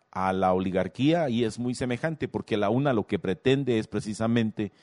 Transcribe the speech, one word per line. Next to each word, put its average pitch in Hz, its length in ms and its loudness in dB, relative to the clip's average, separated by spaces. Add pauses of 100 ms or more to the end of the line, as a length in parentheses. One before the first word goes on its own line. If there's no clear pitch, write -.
(120)
a 95 200 0
la 92 220 2
oligarquía 95 760 0
y 117 140 0
es 110 140 -2
muy 123 160 -4
semejante, 131 540 -4
porque - 280 -4
la 101 140 2
una 135 240 2
lo 104 140 0
que 101 100 -2
pretende 123 600 0
es 107 80 -4
precisamente 107 840 -2 (120)